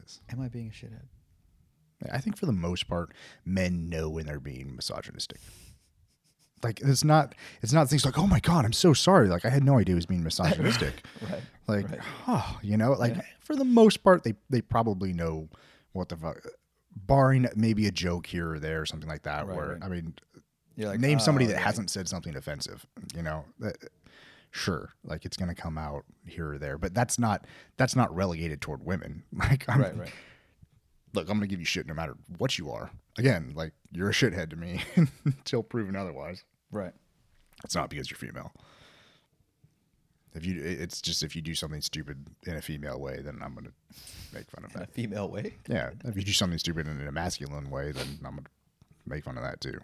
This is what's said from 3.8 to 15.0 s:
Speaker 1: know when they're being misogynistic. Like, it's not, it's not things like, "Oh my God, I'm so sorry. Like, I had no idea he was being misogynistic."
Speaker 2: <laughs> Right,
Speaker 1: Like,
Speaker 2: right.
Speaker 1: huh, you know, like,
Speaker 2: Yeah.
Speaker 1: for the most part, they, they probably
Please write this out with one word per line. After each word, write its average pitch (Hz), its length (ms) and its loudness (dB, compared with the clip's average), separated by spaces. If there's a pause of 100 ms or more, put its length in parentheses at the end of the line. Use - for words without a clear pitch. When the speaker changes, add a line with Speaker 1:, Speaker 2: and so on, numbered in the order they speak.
Speaker 1:
know 80 220 -2
when 80 160 -6
they're 73 140 -6
being 67 360 -12
misogynistic. - 640 -10 (1200)
Like, 117 180 -2
it's 135 220 4
not, 151 320 6 (260)
it's 110 120 0
not 151 160 8
things 143 160 4
like, 131 120 0
"Oh 170 80 6
my 180 140 6
God, 160 260 4
I'm 113 80 0
so 165 200 8
sorry. 165 340 8
Like, 87 180 2
I 117 40 4
had 139 140 6
no 135 140 8
idea 92 160 6
he 87 40 6
was 85 100 2
being 90 160 0
misogynistic." 90 840 2
Speaker 2:
<laughs> - 200 -16
Right, - 120 -6 (260)
Speaker 1:
Like, 101 220 2
Speaker 2:
right. - 100 -8
Speaker 1:
huh, - 640 -4
you 104 140 2
know, 120 160 6
like, 123 220 2
Speaker 2:
Yeah. 180 60 -4 (180)
Speaker 1:
for - 160 -4
the 269 100 2
most 233 380 8
part, 185 200 8
they, 113 100 0 (160)
they 120 120 2
probably 98 520 0